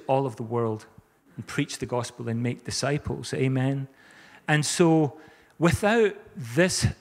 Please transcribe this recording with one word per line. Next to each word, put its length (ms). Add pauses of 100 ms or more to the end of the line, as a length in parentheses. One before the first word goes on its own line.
all 180
of 120
the 60
world 440 (500)
and 100
preach 320
the 80
gospel 420
and 140
make 220
disciples. 720
Amen. 540 (580)
And 180
so 540 (400)
without 560 (200)
this 520 (140)